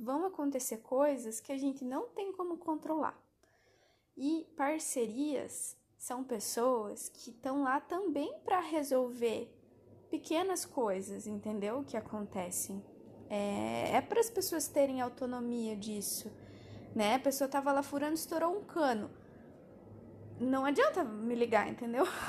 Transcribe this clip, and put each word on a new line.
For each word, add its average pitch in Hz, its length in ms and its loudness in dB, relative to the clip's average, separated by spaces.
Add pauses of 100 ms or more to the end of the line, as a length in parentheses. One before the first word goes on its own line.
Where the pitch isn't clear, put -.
vão 269 240 0
acontecer 277 520 -2
coisas 247 640 2
que - 120 -10
a 277 60 -2
gente 269 280 0
não 277 240 -2
tem 392 240 -4
como 349 240 -4
controlar. 302 680 -2 (920)
E 311 300 0 (100)
parcerias 277 1200 -2 (200)
são 254 260 -6
pessoas 233 840 0
que - 220 -14
tão 269 320 -2
lá 269 160 4
também 339 540 -2 (100)
pra 381 160 2
resolver 254 920 0 (580)
pequenas 339 560 0
coisas, 202 600 -2
entendeu? 214 560 -2
Que 262 140 -6
acontecem. 196 840 -6 (460)
É, 208 680 0
é 269 40 8
pras 453 280 4
pessoas 330 380 -2
terem 277 340 4
autonomia 240 760 -2
disso, 208 560 -4 (640)
né? 214 200 4
A 262 40 2
pessoa 277 280 2
tava 277 260 2
lá 277 100 2
furando, 285 300 -2
estourou 330 440 0
um 415 60 -6
cano. 254 460 2 (1300)
Não 262 240 4
adianta 359 400 6
me 226 320 -2
ligar, 226 320 6
entendeu? 233 380 2
<laughs> - 100 0 (140)